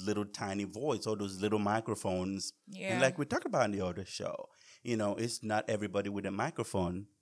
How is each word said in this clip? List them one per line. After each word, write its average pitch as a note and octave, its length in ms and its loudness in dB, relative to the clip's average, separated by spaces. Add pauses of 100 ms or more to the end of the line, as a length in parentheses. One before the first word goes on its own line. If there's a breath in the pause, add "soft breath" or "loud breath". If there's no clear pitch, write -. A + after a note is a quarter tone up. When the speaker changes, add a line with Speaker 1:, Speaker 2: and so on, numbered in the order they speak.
Speaker 1:
little G#2 180 2
tiny G2+ 400 -2
voices, A2 420 -2
all G#2+ 100 0
those G2 240 -4
little G#2+ 180 4
microphones. G2+ 960 0 (160)
Speaker 2:
Yeah. F#3+ 240 -6
Speaker 1:
And F#3 100 4
like C3 160 6
we D3 80 0
talked D#4 200 0
about D3+ 200 4
in G#2 60 0
the G2 140 0
other F2+ 200 -4
show, - 420 -6 (340 loud breath)
you A#2+ 140 0
know, G#2+ 200 2
it's A#2 260 -4
not G#2+ 260 2
everybody G2+ 400 0
with G2+ 180 -4
a G2 40 -2
microphone G2 760 -2 (160)